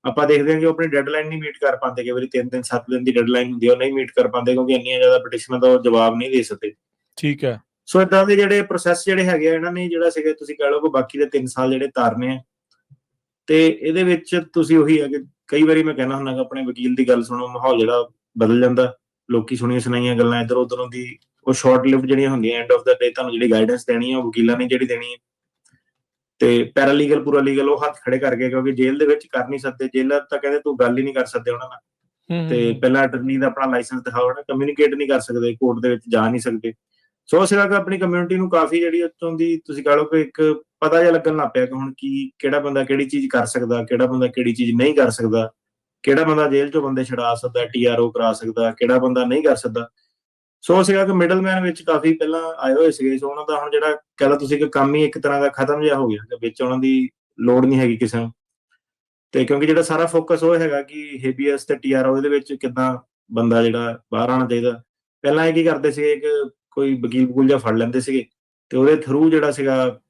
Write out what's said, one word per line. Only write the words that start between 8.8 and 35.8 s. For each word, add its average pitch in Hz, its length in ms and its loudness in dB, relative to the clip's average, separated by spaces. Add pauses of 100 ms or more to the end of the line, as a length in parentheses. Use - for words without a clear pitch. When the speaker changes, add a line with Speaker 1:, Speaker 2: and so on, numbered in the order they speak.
Speaker 1:
ਜਿਹੜੇ 190 200 0
ਹੈਗੇ 160 260 2
ਆ, 165 40 2
ਇਹਨਾਂ 165 180 -4
ਨੇ 180 160 -6
ਜਿਹੜਾ 170 220 0
ਸੀਗਾ, 156 220 -2
ਤੁਸੀਂ 147 220 -10
ਕਹਿ 143 160 -2
ਲਓ 147 100 0
ਕਿ 156 80 0
ਬਾਕੀ 135 300 -2
ਦੇ 143 80 2
ਤਿੰਨ 131 200 -4
ਸਾਲ 131 240 -2
ਜਿਹੜੇ 131 240 -2
ਤਾਰਨੇ 123 340 -2
ਆ। 131 140 -8 (1040)
ਤੇ 160 360 4
ਇਹਦੇ 160 200 -2
ਵਿੱਚ 175 380 0 (120)
ਤੁਸੀਂ 160 260 4
ਉਹੀ 156 220 4
ਹੈ 143 60 -2
ਕਿ 135 180 -6 (220)
ਕਈ 147 160 2
ਵਾਰੀ 160 200 4
ਮੈਂ 156 120 -2
ਕਹਿਣਾ 131 220 -4
ਹੁੰਦਾ 135 160 -6
ਕਿ 127 80 -4
ਆਪਣੇ 131 260 -6
ਵਕੀਲ 123 280 -2
ਦੀ 127 140 2
ਗੱਲ 120 140 4
ਸੁਣੋ, 123 260 -6
ਮਾਹੌਲ 123 300 0
ਜਿਹੜਾ 117 300 2 (300)
ਬਦਲ 113 220 4
ਜਾਂਦਾ, 123 360 2 (340)
ਲੋਕੀ 117 260 -2
ਸੁਣੀਆਂ 120 240 -2
ਸੁਣਾਈਆਂ 123 360 -2
ਗੱਲਾਂ 120 260 2
ਇੱਧਰ 120 140 -2
ਉੱਧਰੋਂ 123 320 -4
ਦੀ, 123 300 -14 (280)
ਉਹ 135 60 0
ਸ਼ਾਰਟ 127 340 4
ਲਿਵਡ 135 200 2
ਜਿਹੜੀਆਂ 135 240 2
ਹੁੰਦੀਆਂ, 117 300 -2
end 120 120 0
of 120 80 4
the 127 120 2
day 123 220 2
ਤੁਹਾਨੂੰ 127 180 -6
ਜਿਹੜੀ 117 180 0
ਗਾਈਡੈਂਸ 113 360 0
ਦੇਣੀ 120 260 -2
ਆ, 131 60 -2
ਉਹ 120 100 -4
ਵਕੀਲਾਂ 117 280 0
ਨੇ 127 100 -4
ਜਿਹੜੀ 127 200 -2
ਦੇਣੀ 120 200 -8
ਹੈ। 120 100 -16 (1200)
ਤੇ 120 260 4
ਪੈਰਾਲੀਗਲ, 139 580 2
ਪੂਰਾ 143 180 2
ਲੀਗਲ 139 280 0
ਉਹ 147 160 0
ਹੱਥ 147 200 -4
ਖੜੇ 127 140 0
ਕਰਕੇ, 127 300 -2
ਕਿਉਂਕਿ 131 240 -2
ਜੇਲ੍ਹ 131 260 0
ਦੇ 151 80 2
ਵਿੱਚ 147 200 0
ਕਰ 120 220 -6
ਨਹੀਂ 135 120 -8
ਸਕਦੇ, 131 340 -8
ਜੇਲ੍ਹਾਂ 135 260 0 (100)
ਤਾਂ 143 80 -4
ਕਹਿੰਦੇ 143 200 -2
ਤੂੰ 143 200 -4
ਗੱਲ 123 200 2
ਹੀ 135 40 -2
ਨਹੀਂ 135 120 -6
ਕਰ 127 100 0
ਸਕਦੇ 120 260 -6
ਉਹਨਾਂ 123 180 -10
ਨਾਲ। 127 100 -20 (520)
Speaker 2:
ਹੂੰ, 170 180 -4
Speaker 1:
ਤੇ 123 160 0
Speaker 2:
ਹੂੰ, 117 80 0
ਹੂੰ। 117 80 -8
Speaker 1:
ਪਹਿਲਾਂ 131 240 2
ਅਟਾਰਨੀ 131 320 -4
ਦਾ 135 100 0
ਆਪਣਾ 135 200 -2
ਲਾਇਸੈਂਸ 127 360 -4
ਦਿਖਾਓ 123 280 -2
ਨਾ, 135 120 -8
ਕਮਿਊਨੀਕੇਟ 143 520 0
ਨਹੀਂ 139 140 -4
ਕਰ 135 120 0
ਸਕਦੇ 120 340 -4
ਕੋਰਟ 117 280 -2